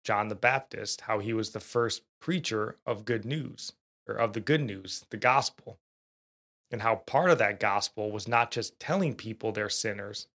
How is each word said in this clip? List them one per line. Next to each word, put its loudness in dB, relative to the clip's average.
John 0
the -6
Baptist, -2
how 0
he -4
was -2
the -8
first -2
preacher -2
of -4
good -2
news, -8
or -4
of 0
the -4
good 2
news, -8
the -8
gospel, 2
and -4
how 4
part 4
of 8
that 4
gospel 0
was -6
not 4
just -6
telling 0
people -6
they're -2
sinners -4